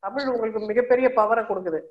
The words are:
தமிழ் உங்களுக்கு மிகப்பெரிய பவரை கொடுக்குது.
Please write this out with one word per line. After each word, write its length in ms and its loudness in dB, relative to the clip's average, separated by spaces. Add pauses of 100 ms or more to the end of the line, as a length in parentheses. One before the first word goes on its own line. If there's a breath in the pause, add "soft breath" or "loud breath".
தமிழ் 260 -4
உங்களுக்கு 320 -2
மிகப்பெரிய 480 2
பவரை 340 2
கொடுக்குது. 380 -4 (100)